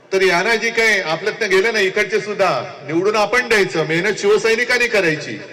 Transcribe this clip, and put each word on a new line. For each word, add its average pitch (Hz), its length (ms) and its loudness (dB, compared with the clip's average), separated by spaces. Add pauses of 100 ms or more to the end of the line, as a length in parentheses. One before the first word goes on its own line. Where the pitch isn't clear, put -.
(120)
तर 190 100 2
यांना 185 340 2
जी 220 140 -2
काय 220 300 2
आपल्यातनं 185 500 -4
गेलं 190 220 2
ना, 214 80 0
इकडचे 202 400 0
सुद्धा 196 300 0 (360)
निवडून 185 300 0
आपण 214 320 0
द्यायचं, 180 380 2
मेहनत 175 340 -2
शिवसैनिकांनी 226 680 2
करायची, 156 500 -2 (140)